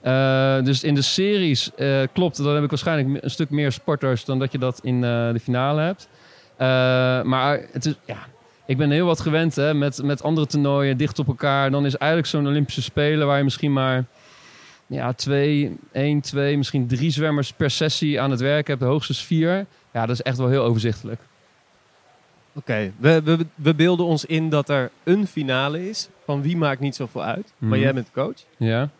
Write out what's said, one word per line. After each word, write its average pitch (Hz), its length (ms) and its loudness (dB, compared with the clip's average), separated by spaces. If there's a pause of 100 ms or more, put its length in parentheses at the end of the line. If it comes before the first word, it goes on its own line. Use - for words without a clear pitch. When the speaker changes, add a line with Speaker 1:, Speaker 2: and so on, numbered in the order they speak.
Speaker 1:
Eh, 135 600 2
dus 131 200 2
in 147 120 2
de 139 60 2
series, 190 720 0
eh, 139 240 0 (140)
klopt, 170 300 0
dan 143 120 2
heb 147 80 2
ik 143 60 0
waarschijnlijk 147 380 0
me-, 139 160 -2
een 139 60 -2
stuk 151 200 -4
meer 147 220 0
sporters 131 540 -2
dan 135 140 -2
dat 135 120 -2
je 143 60 -6
dat 127 260 -2
in, 127 200 -2
eh, 117 280 0
de 117 120 -2
finale 135 380 0
hebt. 175 260 -4 (500)
Eh, 131 100 2 (540)
maar 131 380 0 (120)
het 127 140 -8
is, 151 80 0 (120)
ja, 107 120 -12 (480)
ik 135 120 -2
ben 147 140 2
heel 165 140 2
wat 165 140 0
gewend, 160 360 0
hè, 147 180 0
met, 143 300 -2
met 143 200 -2
andere 151 240 0
toernooien, 139 500 2
dicht 147 220 -2
op 139 80 0
elkaar. 139 440 0
Dan 143 140 2
is 135 120 0
eigenlijk 156 340 0
zo'n 147 160 0
Olympische 143 340 0
Spelen 151 460 0
waar 143 100 2
je 143 60 2
misschien 139 300 0
maar, 131 300 0 (840)
ja, 127 260 -4
twee, 139 640 0 (140)
één, 143 300 0
twee, 143 360 -2
misschien 131 300 0
drie 131 240 0
zwemmers 147 420 -2
per 151 160 0
sessie 147 520 0
aan 139 100 0
het 123 80 -2
werk 143 280 0
hebt, 135 140 -2
hoogstens 135 440 0
vier. 170 400 0 (280)
Ja, 117 120 -2
dat 120 100 -2
is 110 60 -6
echt 127 160 -2
wel 127 120 0
heel 131 140 2
overzichtelijk. 113 580 -2 (1300)
Speaker 2:
Oké, 107 440 -4
we, 160 260 4
we, 165 220 2 (100)
we 156 200 2
beelden 170 300 2
ons 160 200 0
in 160 240 -2
dat 147 200 0
er 135 220 0 (120)
een 190 240 2
finale 147 640 -2
is. - 200 -10 (160)
Van 143 160 -2
wie 165 160 -2
maakt 143 220 0
niet 139 160 -4
zoveel 117 280 -8
uit. 113 340 -6
Maar 110 120 -2
Speaker 1:
Mhm. 131 100 2
Speaker 2:
jij 135 140 2
bent 123 200 -4
coach. 165 300 -4 (140)
Speaker 1:
Ja. 120 320 0 (100)